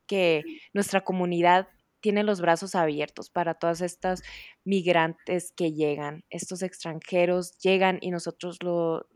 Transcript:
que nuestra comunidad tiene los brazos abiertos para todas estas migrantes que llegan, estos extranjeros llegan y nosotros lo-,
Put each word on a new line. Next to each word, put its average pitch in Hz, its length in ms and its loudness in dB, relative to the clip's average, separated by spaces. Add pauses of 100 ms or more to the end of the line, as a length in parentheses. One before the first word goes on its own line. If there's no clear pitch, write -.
que 170 360 2 (300)
nuestra 196 300 0
comunidad 180 680 4 (320)
tiene 208 240 0
los 208 160 0
brazos 170 340 0
abiertos 151 560 -2
para 165 240 -2
todas 170 260 -2
estas 180 420 -4 (420)
migrantes 170 880 0
que 165 200 -2
llegan, 147 580 -2
estos 175 320 -10
extranjeros 175 960 -2
llegan 185 420 2
y 180 100 -6
nosotros 175 520 -8
lo-, 170 540 -2